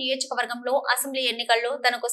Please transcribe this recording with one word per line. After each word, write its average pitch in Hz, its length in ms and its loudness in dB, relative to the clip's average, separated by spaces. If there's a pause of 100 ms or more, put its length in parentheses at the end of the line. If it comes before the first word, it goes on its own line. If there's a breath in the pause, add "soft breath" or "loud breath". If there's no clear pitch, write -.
నియోజకవర్గంలో 247 760 -2 (180)
అసెంబ్లీ 262 380 -2
ఎన్నికల్లో 233 400 2 (160)
తనకు 240 240 0